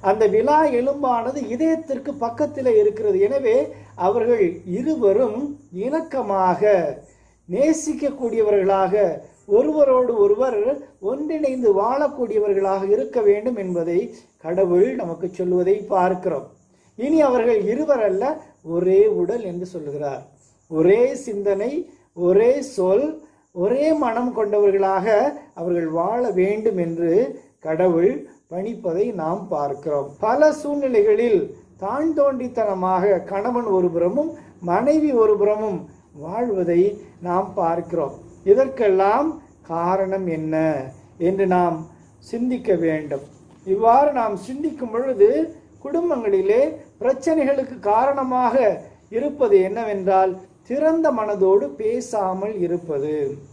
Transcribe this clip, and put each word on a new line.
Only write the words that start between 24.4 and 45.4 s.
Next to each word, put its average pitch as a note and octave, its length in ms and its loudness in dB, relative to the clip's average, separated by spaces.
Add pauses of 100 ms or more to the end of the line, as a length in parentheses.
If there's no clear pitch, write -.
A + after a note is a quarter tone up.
அவர்கள் E3+ 340 -4
வாழ G3+ 420 -2
வேண்டும் G3+ 480 0
என்று E3 340 -2 (480)
கடவுள் E3+ 520 2 (380)
பணிப்பதை F#3+ 640 -4
நாம் F3+ 340 -6
பார்க்கிறோம். C#3+ 640 -4 (100)
பல C#4 340 4
சூழ்நிலைகளில் A#3 840 2 (380)
தான் C4 360 -2
தோன்றித்தனமாக G#3 1120 0
கணவன் A#3 420 -4
ஒரு F#3 240 2
புறமும் F3+ 400 0 (320)
மனைவி C#4 500 2
ஒரு A3 260 4
புறமும் G#3 420 0 (340)
வாழ்வதை F3 680 -2 (400)
நாம் F3+ 320 -2
பார்க்கிறோம். E3+ 600 -2 (300)
இதற்கெல்லாம் A3 840 4 (340)
காரணம் F#3 680 -2
என்ன D#3 280 -4 (600)
என்று F#3+ 300 0
நாம் F3 300 2 (420)
சிந்திக்க A#3+ 560 -2
வேண்டும். D#3 500 -4 (400)
இவ்வாறு A3+ 460 4
நாம் A3+ 260 -4
சிந்திக்கும் B3+ 540 -8
பொழுது A#3 380 2 (500)